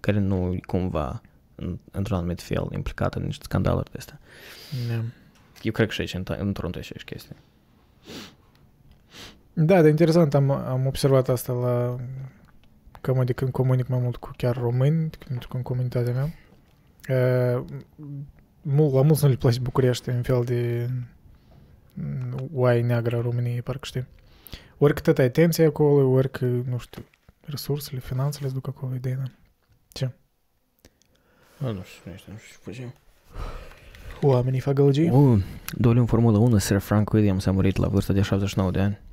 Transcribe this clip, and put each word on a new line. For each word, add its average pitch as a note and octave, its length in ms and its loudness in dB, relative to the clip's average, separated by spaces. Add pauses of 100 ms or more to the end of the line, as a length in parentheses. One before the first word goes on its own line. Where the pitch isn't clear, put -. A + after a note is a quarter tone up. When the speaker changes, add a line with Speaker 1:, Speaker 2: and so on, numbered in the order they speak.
Speaker 1:
care G#2 180 0
nu F#2 380 0 (100)
cumva, F2 540 -4 (340)
în, - 240 -10 (120)
într-un G2 260 -4
anumit F2 260 -4
fel, F2 320 -4
implicată - 440 -6
în - 60 -6
niște - 200 -8
scandaluri F2+ 460 -2
de - 80 -16
astea. - 220 -18 (680)
Speaker 2:
Da. A2+ 140 -4 (600)
Speaker 1:
Eu A2 100 -2
cred A2+ 140 2
că G#2 60 -6
și - 80 -8
aici, E2+ 140 -6
în, F2+ 100 -6 (140)
într-un F#2 320 -4 (100)
și - 140 -14
aici - 100 -18
chestia. - 320 -16 (2250)
Speaker 2:
Da, D#3+ 280 4
dar D#3 80 8
interesant, D#3+ 460 4
am, C#3 160 4
am C3 360 -2
observat C3+ 420 2
asta C3 240 -2
la, B2 440 -2 (1040)
cam C3 240 0
de B2 80 -2
când C3 180 -2
comunic B2+ 380 2
mai B2+ 140 0
mult B2 140 -2
cu - 200 -14
chiar B2 200 -2
români, C3+ 540 0 (180)
pentru B2 200 -8
că - 80 -8
în B2+ 60 -4
comunitatea B2 500 -2
mea, C3+ 220 -4 (1200)
uh, C3 80 -4 (1000)
mul-, D3 320 4
la C3 80 6
mulți D3+ 220 4
nu C#3+ 60 6
le A#2+ 60 4
place B2 240 2
București B2 480 0
în B2 140 -2
fel B2 220 0
de, A#2+ 440 -2 (1040)
mm, C3+ 600 -8
oaie B2 280 2
neagră A#2+ 340 0
a A#2 40 0
României, A#2+ 420 -4
parcă B2+ 220 -8
știi. B2+ 220 -8 (720)
Ori C#3+ 160 4
că - 60 -6
tot D#3+ 180 2
ai C3+ 60 6
atenție D#3+ 420 4
acolo, C#3+ 440 4
ori C3 200 4
că, - 140 -6
nu B2 340 -2
știu, - 260 -14 (360)
resursele, C#3+ 600 -8
finanțele C#3+ 460 -6
îți C3 80 -6
duc C3 140 -6
acolo, C3 260 -8
ideea, B2+ 220 -6
da. C3 140 -6 (640)
Ce? - 120 -6 (1600)
Speaker 1:
A, B2+ 60 -4
nu F#2+ 140 -8
știu, - 260 -18
nu E2+ 60 -14
știu, - 160 -20
nu G#2+ 60 -16
știu - 180 -20
ce - 20 -20 (120)
facem. A#2+ 240 -14 (1300)
Speaker 2:
Oamenii C3 380 2
fac C#3 140 -2
gălăgie? C#3+ 360 4
Speaker 1:
O, B2+ 260 6 (340)
doliu A#2 300 2
în A#2+ 60 4
Formula A2+ 320 4
unu, A#2 200 4
Sir G2 200 2
Frank G#2 340 0
Williams G2+ 340 2
a F#2+ 40 2
murit F#2+ 260 2
la F#2 120 0
vârsta G2 240 0
de G2 80 2
șaptezeci G2 300 0
și - 80 -4
nouă F#2+ 120 0
de F#2+ 100 -2
ani. G2+ 200 -2 (120)